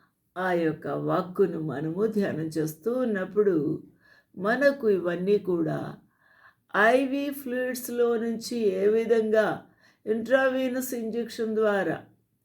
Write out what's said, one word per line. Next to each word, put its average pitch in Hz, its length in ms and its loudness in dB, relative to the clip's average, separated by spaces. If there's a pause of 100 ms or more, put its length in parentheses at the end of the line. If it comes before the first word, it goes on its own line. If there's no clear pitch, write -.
(360)
ఆ 185 160 -2
యొక్క 160 360 0
వాక్కును 170 720 0
మనము 156 460 -4
ధ్యానం 160 520 -2
చేస్తూ 156 340 -4
ఉన్నప్పుడు, 202 640 0 (800)
మనకు 247 540 2
ఇవన్నీ 180 480 2
కూడా 165 420 -2 (960)
ఐవీ 262 540 4
ఫ్లూయిడ్స్‌లో 240 840 -2
నుంచి 226 420 -4
ఏ 196 280 2
విధంగా 214 640 4 (580)
ఇంట్రావీనస్ 254 880 0
ఇంజెక్షన్ 226 600 -4
ద్వారా 202 440 2 (460)